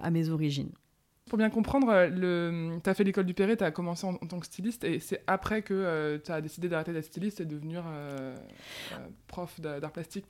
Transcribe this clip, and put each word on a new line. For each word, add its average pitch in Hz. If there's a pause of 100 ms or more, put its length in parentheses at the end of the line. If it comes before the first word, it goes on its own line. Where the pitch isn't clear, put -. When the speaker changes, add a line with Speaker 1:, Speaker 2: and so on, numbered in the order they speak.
Speaker 1:
à -
mes 165
origines. 151 (580)
Speaker 2:
Pour 226
bien 220
comprendre, 226
euh, 185
le, 170
t'as 190
fait 202
l'école 190
Dupéré, 196
t'as 196
commencé 175
en, 185
en 170
tant 175
que -
styliste 214
et 165
c'est -
après 190
que, 202
euh, 156
t'as 156
décidé 160
d'arrêter 170
d'être 156
styliste 202
et 175
de 151
devenir, 160
euh, 143 (580)
euh, - (320)
prof 175
d'a-, 147
d'art 151
plastique 170